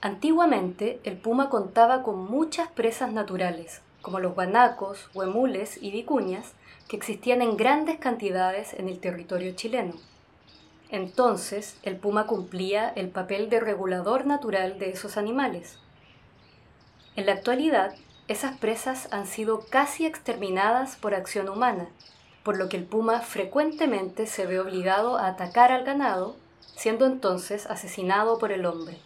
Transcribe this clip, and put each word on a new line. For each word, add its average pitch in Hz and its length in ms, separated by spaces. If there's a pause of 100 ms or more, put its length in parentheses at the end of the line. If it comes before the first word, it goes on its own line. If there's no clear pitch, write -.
Antiguamente, 220 1000
el 185 140
puma 254 320
contaba 233 540
con 190 280
muchas 320 380
presas 226 420
naturales, 185 680 (200)
como 190 180
los 185 140
guanacos, 196 800
huemules 202 680
y 202 100
vicuñas, 214 640 (340)
que - 80
existían 240 460
en 226 160
grandes 294 420
cantidades 196 760
en 190 140
el 180 120
territorio 180 560
chileno. 220 400 (920)
Entonces, 202 960
el 190 140
puma 208 300
cumplía 196 600
el 185 200
papel 196 400
de 226 100
regulador 196 680
natural 196 540
de 196 100
esos 185 280
animales. 214 600 (1400)
En 202 100
la 196 80
actualidad, 233 600 (360)
esas 262 280
presas 233 540
han 202 160
sido 220 420
casi 285 360
exterminadas 214 880
por 208 180
acción 190 360
humana, 202 400 (540)
por 202 140
lo 185 120
que 208 80
el 180 80
puma 220 340
frecuentemente 220 1080
se 202 180
ve 185 140
obligado 190 580
a 190 100
atacar 185 440
al 254 120
ganado, 240 540 (380)
siendo 226 300
entonces 202 600
asesinado 196 720
por 214 120
el 185 140
hombre. 165 400